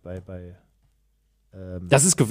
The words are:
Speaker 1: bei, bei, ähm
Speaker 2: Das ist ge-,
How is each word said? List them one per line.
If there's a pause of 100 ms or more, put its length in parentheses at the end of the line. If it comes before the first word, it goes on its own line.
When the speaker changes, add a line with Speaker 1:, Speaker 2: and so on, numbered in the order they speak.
Speaker 1:
bei,
bei, (960)
ähm
Speaker 2:
Das
ist
ge-,